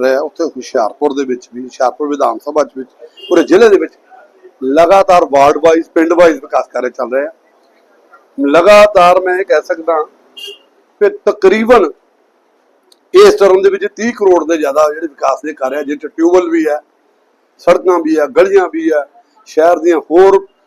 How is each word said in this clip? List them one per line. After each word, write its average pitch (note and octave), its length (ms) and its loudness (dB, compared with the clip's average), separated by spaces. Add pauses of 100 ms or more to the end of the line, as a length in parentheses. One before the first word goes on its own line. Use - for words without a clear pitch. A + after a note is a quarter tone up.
ਰਿਹਾ C3 120 -2
ਹੈ, C3+ 60 -2
ਉੱਥੇ D#3 240 -8
ਹੁਸ਼ਿਆਰਪੁਰ B2+ 720 -6
ਦੇ C#3 100 -4
ਵਿੱਚ B2+ 300 -8
ਵੀ, B2 100 -16
ਹੁਸ਼ਿਆਰਪੁਰ B2+ 440 -6
ਵਿਧਾਨ C3 320 -4
ਸਭਾ D3+ 240 -4
'ਚ B2+ 140 -10
ਵੀ, C3 60 -12 (460)
ਪੂਰੇ E3 140 0
ਜ਼ਿਲ੍ਹੇ D4+ 260 4
ਦੇ G3+ 80 4
ਵਿੱਚ - 160 -4 (680)
ਲਗਾਤਾਰ E3+ 600 2
ਵਾਰਡ C#3 320 2
ਵਾਈਜ਼, E3 320 0
ਪਿੰਡ E3 240 0
ਵਾਈਜ਼ E3 280 2
ਵਿਕਾਸ C#3 260 -6
ਕਾਰਜ B2 240 -8
ਚੱਲ B2 220 -8
ਰਿਹਾ C#3 120 -4
ਹੈ। D#3+ 60 -14 (1160)
ਲਗਾਤਾਰ F#3 720 4
ਮੈਂ F3+ 160 -4
ਇਹ F#3+ 80 -4
ਕਹਿ D#3 160 0
ਸਕਦਾ D#3+ 420 -6 (1000)
ਕਿ G3+ 80 2
ਤਕਰੀਬਨ G#3 800 0 (1200)
ਇਸ G4+ 220 6
ਟਰਮ F#3+ 260 2
ਦੇ G4 80 2
ਵਿੱਚ - 260 -6
ਤੀਹ A#3 180 -6
ਕਰੋੜ F#3 300 0
ਦੇ E3 140 -4
ਜ਼ਿਆਦਾ D3+ 360 0
ਜਿਹੜੇ E3 140 -10
ਵਿਕਾਸ C3+ 380 -4
ਦੇ D#3 80 -8
ਕਾਰਜ C3+ 240 -8
ਆ, D3+ 40 -6
ਜਿਹਦੇ D3 260 -10
'ਚ - 80 -14
ਟਿਊਬਵੈੱਲ F3 340 0
ਵੀ D#3+ 180 -2
ਹੈ, D3 120 -4 (800)
ਸੜਕਾਂ F3 420 0
ਵੀ D#3 180 -4
ਆ, D3 80 0
ਗਲੀਆਂ F3+ 420 0
ਵੀ D#3+ 220 -6
ਆ, D3 160 -2 (400)
ਸ਼ਹਿਰ E3 320 0
ਦੀਆਂ E3 200 0
ਹੋਰ, F#3+ 480 2 (220)